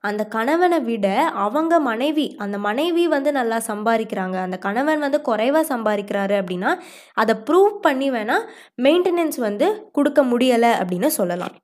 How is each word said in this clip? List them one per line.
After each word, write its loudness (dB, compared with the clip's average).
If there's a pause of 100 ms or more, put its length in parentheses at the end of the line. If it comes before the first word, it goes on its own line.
அந்த -4 (100)
கணவனை 2
விட -2 (400)
அவங்க 0 (140)
மனைவி, 0 (200)
அந்த -6
மனைவி 0
வந்து 0
நல்லா 0 (100)
சம்பாதிக்கிறாங்க, -2 (100)
அந்த -6
கணவன் 0
வந்து 0 (100)
குறைவா 2 (120)
சம்பாதிக்கிறாரு -2
அப்படின்னா -2 (520)
அதை -2 (120)
ப்ரூவ் 4
பண்ணி 0
வேணா -2 (480)
மெயின்டெனன்ஸ் 2
வந்து 0 (300)
கொடுக்க 4 (100)
முடியல 4 (140)
அப்படின்னு -2
சொல்லலாம். -4